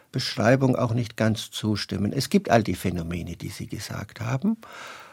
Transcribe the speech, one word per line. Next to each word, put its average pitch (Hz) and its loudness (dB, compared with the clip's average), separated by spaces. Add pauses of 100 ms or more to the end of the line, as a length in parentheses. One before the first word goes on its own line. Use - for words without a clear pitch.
(120)
Beschreibung 127 4
auch 120 0
nicht 120 -4
ganz 110 2
zustimmen. 101 -2
Es 139 -2
gibt - 2
all 113 8
die 92 -2
Phänomene, 85 -4
die 98 -8
Sie 113 -10
gesagt - -10
haben. 131 0 (560)